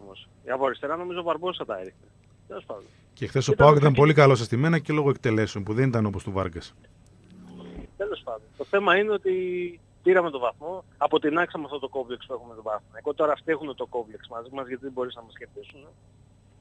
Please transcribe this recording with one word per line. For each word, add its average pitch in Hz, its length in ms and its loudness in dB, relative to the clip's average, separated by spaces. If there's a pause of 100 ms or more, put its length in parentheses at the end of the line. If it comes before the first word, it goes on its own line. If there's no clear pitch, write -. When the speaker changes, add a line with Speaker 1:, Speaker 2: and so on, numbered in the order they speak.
Speaker 1:
όμως. 95 240 -20 (200)
Από 131 180 -2
αριστερά 143 300 -4
νομίζω 180 240 -8
ο 175 40 -6
Μπαρμπόσα 170 420 -6
τα 113 140 -8
έριχνε. - 280 -18 (400)
Τέλος - 180 -14
πάντων. 101 180 -14 (300)
Speaker 2:
Και - 140 -8
χθες 131 200 -2
ο - 40 2
Speaker 1:
Ήταν 143 140 8
Speaker 2:
παοκ 151 120 10
Speaker 1:
και 139 60 6
Speaker 2:
ήταν 147 100 8
πολύ 147 200 6
καλός 139 240 8
στα 113 80 -6
στημένα 151 340 0
και 151 140 -4
λόγω 147 160 0
εκτελέσεων 110 540 0
που 107 100 -6
δεν 127 140 2
ήταν 117 180 0
όπως 92 180 -4
του 104 80 -8
Βάργκας. 92 420 -6 (1200)
Speaker 1:
Τέλος 208 260 -8
πάντων. 113 180 -12 (160)
Το 147 60 -8
θέμα 196 340 2
είναι 214 140 0
ότι 190 220 -2 (720)
πήραμε 180 260 4
το 139 100 -8
βαθμό, 147 440 -6 (140)
αποτινάξαμε 156 680 -2
αυτό 139 140 -10
το 135 100 -8
κόμπλεξ 123 360 -10
που - 80 -14
έχουμε 117 220 -14
τον 110 80 -18
Παναθηναϊκό. 107 500 -8
Τώρα 151 180 0
αυτοί 151 200 -4
έχουν 143 240 -6
το 123 100 -10
κόμπλεξ 110 420 -12
μαζί 117 240 -14
μας, 135 160 -10
γιατί 127 160 -12
δεν 135 80 -12
μπορείς 127 240 -8
να 120 60 -20
μας 110 160 -20
κερδίσουν. 120 500 -20 (720)